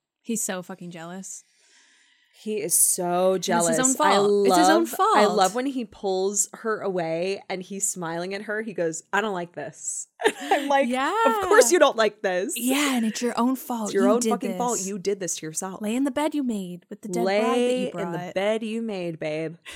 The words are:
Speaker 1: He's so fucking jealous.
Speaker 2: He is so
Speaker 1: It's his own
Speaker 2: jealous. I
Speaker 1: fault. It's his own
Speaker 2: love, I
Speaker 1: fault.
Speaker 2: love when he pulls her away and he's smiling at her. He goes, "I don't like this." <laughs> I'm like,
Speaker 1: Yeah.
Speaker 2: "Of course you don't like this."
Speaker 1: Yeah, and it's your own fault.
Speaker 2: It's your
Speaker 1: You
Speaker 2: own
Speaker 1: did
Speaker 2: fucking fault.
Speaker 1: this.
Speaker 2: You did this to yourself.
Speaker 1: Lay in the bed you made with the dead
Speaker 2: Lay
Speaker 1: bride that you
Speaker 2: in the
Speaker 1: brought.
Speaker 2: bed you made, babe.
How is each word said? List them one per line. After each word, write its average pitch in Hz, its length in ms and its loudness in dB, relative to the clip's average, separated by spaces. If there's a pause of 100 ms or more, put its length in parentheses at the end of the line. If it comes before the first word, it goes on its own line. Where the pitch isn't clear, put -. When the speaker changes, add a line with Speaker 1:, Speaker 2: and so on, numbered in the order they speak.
(200)
Speaker 1:
He's 226 220 -4
so 185 200 -6
fucking 175 300 -14
jealous. 175 500 -14 (1000)
Speaker 2:
He 214 180 -6
is 170 140 -2
so 180 600 2
Speaker 1:
It's 185 120 -4
his 190 100 0
own 170 40 4
Speaker 2:
jealous. 165 180 2 (220)
I 196 160 4
Speaker 1:
fault. 202 320 4
It's 185 80 6
his 180 120 6
own 339 160 6
Speaker 2:
love, - 100 -8
I 370 300 4
Speaker 1:
fault. 185 120 2
Speaker 2:
love 190 180 4
when 254 120 -2
he 262 180 -4
pulls 196 680 -2
her 220 260 -4
away 180 680 -2
and 185 140 -6
he's 190 260 -6
smiling 175 460 -6
at 202 80 -8
her. 214 200 -6
He 220 100 -8
goes, 165 400 -4
"I 196 80 2
don't 208 140 -2
like 175 200 -8
this." - 540 -10 (180)
<laughs> - 140 0
I'm 285 260 -2
like, 277 220 2
Speaker 1:
Yeah. 262 240 -2 (140)
Speaker 2:
"Of 427 200 0
course 403 240 8
you 349 80 6
don't 277 180 6
like 220 260 0
this." 190 340 0
Speaker 1:
Yeah, 262 400 0
and 226 100 0
it's 214 160 -4
your 240 160 -2
own 247 160 2
fault. 233 340 -6
Speaker 2:
It's 190 60 -4
your 196 120 4
Speaker 1:
You 202 60 6
Speaker 2:
own 233 80 4
Speaker 1:
did 226 100 0
Speaker 2:
fucking - 280 -2
fault. 240 200 0
Speaker 1:
this. 190 100 -6
Speaker 2:
You 202 100 -6
did 196 220 -4
this 175 160 -6
to 160 100 -10
yourself. 185 360 -8
Speaker 1:
Lay 214 120 -2
in 262 80 0
the 277 80 2
bed 302 240 -2
you 294 80 -2
made 190 480 -6
with 202 120 -16
the 220 60 -12
dead 180 160 -2
Speaker 2:
Lay 196 160 2
Speaker 1:
bride 226 140 2
that 240 60 2 (100)
you 247 360 -2
Speaker 2:
in 170 60 -6
the 165 60 -4
Speaker 1:
brought. 180 160 -8
Speaker 2:
bed 214 300 0
you 226 180 -4
made, 180 380 -6
babe. 160 360 -4 (200)